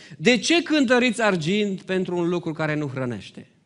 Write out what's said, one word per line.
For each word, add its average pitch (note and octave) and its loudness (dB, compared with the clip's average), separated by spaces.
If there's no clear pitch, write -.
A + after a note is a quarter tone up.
„De A#3 4
ce E4+ 2
cântăriți B3+ 2
argint F#3+ 0
pentru F#3 -4
un E3+ 0
lucru E3+ -2
care D3+ -2
nu D3+ -4
hrănește? B2+ -8